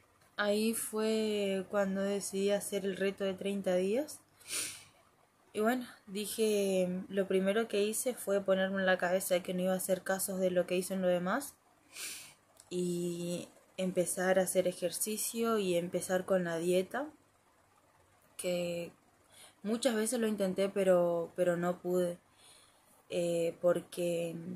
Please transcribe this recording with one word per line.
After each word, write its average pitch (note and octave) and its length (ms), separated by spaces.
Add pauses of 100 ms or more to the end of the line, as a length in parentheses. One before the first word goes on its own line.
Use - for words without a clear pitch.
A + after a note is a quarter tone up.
(360)
Ahí G#3+ 380
fue G#3+ 960
cuando G3 320
decidí G3 480
hacer G3 360
el F#3 120
reto G3 260
de F#3+ 120
treinta G3 400
días. G#3 440 (1300)
Y G#3 60
bueno, A#3+ 260 (220)
dije, G3 1000
lo G3 180
primero G3 400
que G3+ 160
hice A3 320
fue G3+ 260
ponerme F#3+ 380
en F#3 80
la F#3 100
cabeza F#3 460
que F#3 100
no F3+ 80
iba F#3 120
a F#3 40
hacer F#3 240
casos F#3+ 380
de F#3 100
lo F3+ 160
que F3+ 120
hizo F#3+ 180
en F#3+ 80
lo F3+ 40
demás F3+ 460 (1160)
y F3 760 (280)
empezar F#3 640
a F#3 40
hacer F3+ 240
ejercicio G#3+ 920
y F3+ 160
empezar F3+ 500
con F#3 180
la E3 140
dieta, F#3 500 (1300)
que F3 560 (720)
muchas A#3 320
veces A3 260
lo A3 80
intenté, G3 420
pero, F3 680
pero F3 200
no F3 240
pude, F3+ 380 (920)
eh, E3+ 500
porque F3 760 (200)